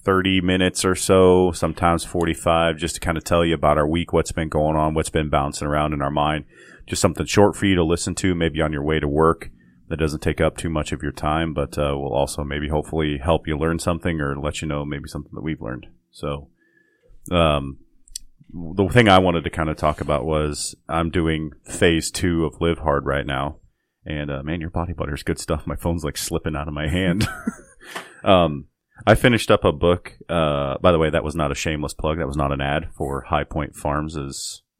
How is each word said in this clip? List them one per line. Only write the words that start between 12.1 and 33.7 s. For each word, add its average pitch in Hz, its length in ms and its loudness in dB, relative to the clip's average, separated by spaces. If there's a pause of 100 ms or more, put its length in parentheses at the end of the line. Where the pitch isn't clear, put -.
also 69 300 -2
maybe 71 240 -4
hopefully 76 500 -2
help 78 300 0
you 78 100 -2
learn 82 220 0
something 85 420 -2
or 69 160 -4
let 73 240 -6
you 80 60 -6
know 73 180 -4
maybe 73 220 -8
something - 260 -14
that - 80 -12
we've 78 180 -6
learned. 64 280 -10 (240)
So, 71 380 -8 (840)
um, 73 480 2 (720)
the 87 360 -2
thing 113 180 6
I 92 120 10
wanted 85 260 2
to 80 40 -4
kinda 78 260 -2
talk 76 260 0
about 71 240 -2
was 76 500 -2 (140)
I'm 82 200 0
doing 80 440 0 (100)
phase 82 480 0
two 82 340 0
of - 140 -6
Live 85 200 0
Hard 71 260 0
right 69 200 -2
now. 69 340 -6 (460)
And, 73 240 -6
uh, 69 140 -8
man, 82 160 -6
your 82 100 -8
body 85 220 -6
butter 73 220 -6
is 71 100 -8
good 82 160 -4
stuff. - 260 -6
My 73 120 -6
phone's, 85 260 -4
like, 73 140 -6
slipping 82 380 -4
out 73 120 -4
of 76 60 -8
my 76 140 -4
hand. 92 460 0
<laughs> - 40 -14 (840)
Um, 82 420 2 (420)
I 110 80 8
finished 117 340 2
up 104 140 4
a 92 80 4
book. 87 440 0 (140)
Uh, 71 480 0
by 90 140 4
the 82 80 4
way, 80 100 4
that 78 140 0
was 76 100 -4
not 76 180 0
a 71 40 -2
shameless 76 400 -4
plug. 80 240 -2
That 73 80 -2
was 69 100 -6
not 71 140 0
an 69 100 -2
ad 73 320 -2
for 69 280 -6
High 73 240 -2
Point - 300 -6